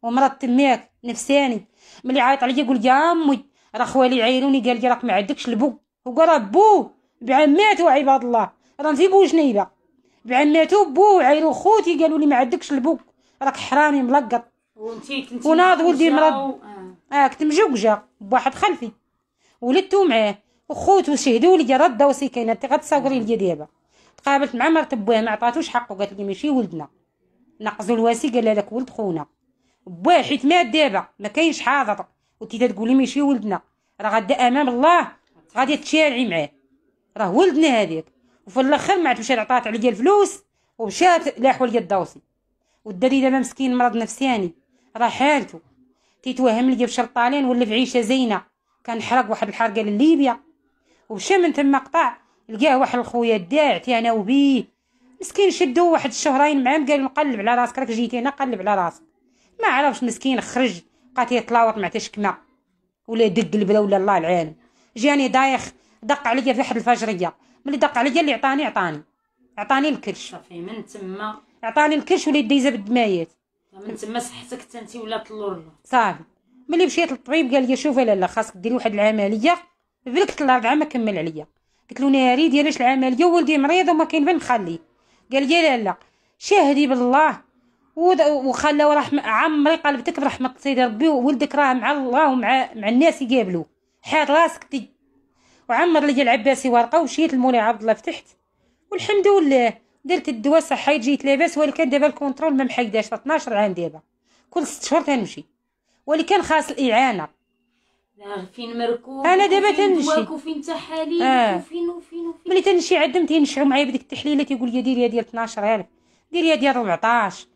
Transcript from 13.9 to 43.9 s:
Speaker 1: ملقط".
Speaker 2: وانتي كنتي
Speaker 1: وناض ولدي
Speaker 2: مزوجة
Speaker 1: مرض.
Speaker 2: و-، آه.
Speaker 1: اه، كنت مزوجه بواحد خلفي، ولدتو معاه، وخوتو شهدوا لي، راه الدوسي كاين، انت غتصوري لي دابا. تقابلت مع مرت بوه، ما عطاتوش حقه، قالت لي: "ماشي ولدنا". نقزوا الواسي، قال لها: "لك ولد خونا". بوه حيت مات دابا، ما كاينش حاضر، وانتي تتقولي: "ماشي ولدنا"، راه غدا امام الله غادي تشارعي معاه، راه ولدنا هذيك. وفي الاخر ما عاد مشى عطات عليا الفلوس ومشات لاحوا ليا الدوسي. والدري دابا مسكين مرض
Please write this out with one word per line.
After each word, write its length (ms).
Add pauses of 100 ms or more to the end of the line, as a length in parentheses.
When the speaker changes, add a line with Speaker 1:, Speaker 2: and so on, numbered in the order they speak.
Speaker 1:
ملقط". 500 (240)
Speaker 2:
وانتي 460
كنتي 260
Speaker 1:
وناض 340
ولدي 280
Speaker 2:
مزوجة 200
Speaker 1:
مرض. 40
Speaker 2:
و-، 260 (540)
آه. 20
Speaker 1:
اه، 120
كنت 160
مزوجه 600 (180)
بواحد 320
خلفي، 380 (680)
ولدتو 420
معاه، 320 (340)
وخوتو 460
شهدوا 420
لي، 200
راه 80
الدوسي 420
كاين، 220
انت 160
غتصوري 540
لي 160
دابا. 320 (500)
تقابلت 380
مع 140
مرت 260
بوه، 260
ما 100
عطاتوش 380
حقه، 260
قالت 180
لي: 100
"ماشي 260
ولدنا". 380 (720)
نقزوا 340
الواسي، 340
قال 160
لها: 80
"لك 180
ولد 180
خونا". 360 (640)
بوه 340
حيت 240
مات 200
دابا، 420 (120)
ما 80
كاينش 340
حاضر، 440 (340)
وانتي 180
تتقولي: 380
"ماشي 260
ولدنا"، 400 (400)
راه 80
غدا 380
امام 220
الله 380 (500)
غادي 200
تشارعي 500
معاه، 220 (680)
راه 140
ولدنا 360
هذيك. 380 (420)
وفي 140
الاخر 360
ما 120
عاد 100
مشى 140
عطات 340
عليا 220
الفلوس 540 (340)
ومشات 600
لاحوا 280
ليا 120
الدوسي. 420 (640)
والدري 360
دابا 180
مسكين 380
مرض 200